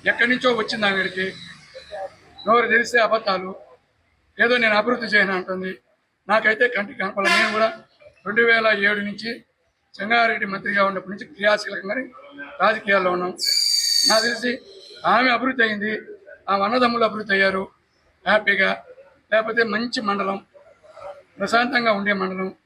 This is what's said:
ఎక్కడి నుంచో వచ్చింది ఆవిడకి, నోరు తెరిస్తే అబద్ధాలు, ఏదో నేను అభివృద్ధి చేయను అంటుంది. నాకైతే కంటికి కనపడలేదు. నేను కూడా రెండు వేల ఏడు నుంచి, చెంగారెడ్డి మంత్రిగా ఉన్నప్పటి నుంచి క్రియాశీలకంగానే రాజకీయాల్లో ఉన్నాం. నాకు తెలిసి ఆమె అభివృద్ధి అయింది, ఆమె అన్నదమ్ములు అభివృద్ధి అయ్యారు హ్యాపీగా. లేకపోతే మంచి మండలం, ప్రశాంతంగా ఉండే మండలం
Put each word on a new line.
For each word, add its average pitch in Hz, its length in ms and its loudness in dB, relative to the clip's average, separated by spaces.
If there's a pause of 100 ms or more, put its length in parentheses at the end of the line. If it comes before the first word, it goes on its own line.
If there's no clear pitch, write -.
ఎక్కడి 226 200 2
నుంచో 254 260 2
వచ్చింది 214 320 -2
ఆవిడకి, 190 480 -2 (1120)
నోరు 233 200 4
తెరిస్తే 233 320 2
అబద్ధాలు, 202 560 0 (880)
ఏదో 240 140 4
నేను 220 180 2
అభివృద్ధి 233 300 0
చేయను 196 280 2
అంటుంది. 185 440 -6 (520)
నాకైతే 220 380 2
కంటికి 202 320 -6
కనపడలేదు. 196 380 0
నేను 214 140 2
కూడా 220 320 0 (420)
రెండు 220 160 0
వేల 226 260 4
ఏడు 208 320 2
నుంచి, 208 460 -8 (560)
చెంగారెడ్డి 226 440 0
మంత్రిగా 196 400 -2
ఉన్నప్పటి 190 260 -4
నుంచి - 220 -14
క్రియాశీలకంగానే 208 720 -2 (540)
రాజకీయాల్లో 196 500 2
ఉన్నాం. 180 260 -4 (720)
నాకు 226 140 4
తెలిసి 240 360 -2 (460)
ఆమె 233 240 4
అభివృద్ధి 247 340 0
అయింది, 214 360 -2 (500)
ఆమె 196 140 2
అన్నదమ్ములు 233 400 2
అభివృద్ధి 208 300 -2
అయ్యారు 196 340 2 (600)
హ్యాపీగా. 196 580 2 (480)
లేకపోతే 226 300 2
మంచి 233 380 -4
మండలం, 196 440 -4 (920)
ప్రశాంతంగా 233 520 0
ఉండే 202 220 0
మండలం 190 420 -4 (100)